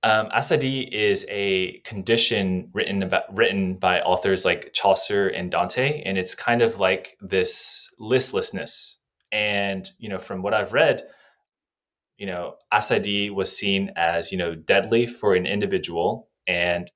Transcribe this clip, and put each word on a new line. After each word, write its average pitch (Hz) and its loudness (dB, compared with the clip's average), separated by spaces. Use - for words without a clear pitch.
um, 110 2
Asadi 135 0
is 101 2
a 95 -2
condition 98 0
written 101 -2
about, 92 -2
written 98 2
by 92 2
authors 92 2
like 87 0
Chaucer 98 2
and 90 -4
Dante, 123 0
and 95 -2
it's 90 0
kind 120 0
of 113 2
like 95 0
this - 0
listlessness. 107 -2
And, 101 -2
you 113 -14
know, 98 -6
from 92 -8
what 104 -2
I've 104 -2
read, 135 2
you 101 -10
know, 87 -8
Asadi 104 2
was 95 0
seen 98 0
as, 82 0
you 95 -4
know, 85 -2
deadly 104 2
for 104 2
an 92 2
individual 95 -2
and 87 0